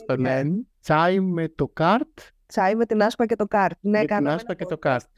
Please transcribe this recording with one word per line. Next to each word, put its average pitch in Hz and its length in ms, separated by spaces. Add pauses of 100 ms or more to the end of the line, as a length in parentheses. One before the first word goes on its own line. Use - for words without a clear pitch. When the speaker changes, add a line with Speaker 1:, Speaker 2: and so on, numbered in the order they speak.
Speaker 1:
το 135 100
Speaker 2:
Τέλεια. 131 200
Speaker 1:
λένε, 143 200 (260)
τσάι 170 380
με 170 300
το - 180
Κάρτ. 196 520 (260)
Speaker 2:
Τσάι 202 300
με 226 100
την 220 160
Άσπα 226 240
και 226 100
το 214 100
Κάρτ. 190 360
Ναι, 202 100
Speaker 1:
Με 214 80
την 214 80
Speaker 2:
κάναμε 151 280
Speaker 1:
Άσπα 180 160
Speaker 2:
ένα 175 80
Speaker 1:
και 202 60
το 180 100
Speaker 2:
podcast. 151 40
Speaker 1:
Κάρτ. 127 260 (120)